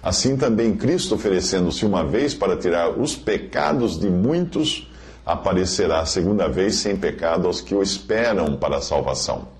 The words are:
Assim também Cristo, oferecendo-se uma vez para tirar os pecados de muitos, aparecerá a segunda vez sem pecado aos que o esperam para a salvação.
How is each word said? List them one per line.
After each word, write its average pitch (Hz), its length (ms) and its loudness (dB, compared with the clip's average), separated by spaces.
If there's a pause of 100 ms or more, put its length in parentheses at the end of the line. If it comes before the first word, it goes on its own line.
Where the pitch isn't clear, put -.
Assim 131 340 0
também 117 400 2
Cristo, 151 380 0
oferecendo-se 90 720 0
uma 95 180 2
vez 127 300 0
para 95 240 0
tirar 85 320 2 (100)
os 147 160 -2
pecados 85 840 -2
de 101 100 0
muitos, 151 800 0 (320)
aparecerá 90 760 0
a 82 80 -2
segunda 92 420 0
vez 95 240 2
sem 101 220 -2
pecado 85 500 0
aos 87 160 0
que - 140 -4
o 98 80 2
esperam 98 720 0
para 69 220 -2
a 69 40 -2
salvação. 65 680 -2 (120)